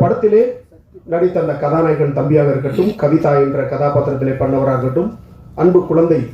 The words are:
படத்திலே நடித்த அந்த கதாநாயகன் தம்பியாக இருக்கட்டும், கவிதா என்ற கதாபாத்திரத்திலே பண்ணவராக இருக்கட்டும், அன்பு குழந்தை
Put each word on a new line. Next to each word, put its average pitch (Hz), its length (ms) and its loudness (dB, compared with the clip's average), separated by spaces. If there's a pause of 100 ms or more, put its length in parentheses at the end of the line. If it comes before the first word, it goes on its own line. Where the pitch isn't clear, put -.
படத்திலே 214 420 2 (680)
நடித்த 180 300 0
அந்த 151 200 -2
கதாநாயகன் 151 560 0
தம்பியாக 143 340 2
இருக்கட்டும், 139 380 -2 (120)
கவிதா 156 300 2 (120)
என்ற 135 160 -2 (100)
கதாபாத்திரத்திலே 143 720 -2
பண்ணவராக 135 340 0
இருக்கட்டும், 127 320 -2 (540)
அன்பு 180 180 4 (100)
குழந்தை 165 300 2 (140)